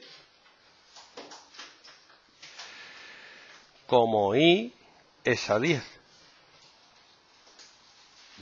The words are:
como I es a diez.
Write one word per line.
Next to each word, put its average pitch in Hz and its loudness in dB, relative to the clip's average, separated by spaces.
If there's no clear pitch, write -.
como 110 2
I 180 4
es 120 -2
a 104 4
diez. 139 0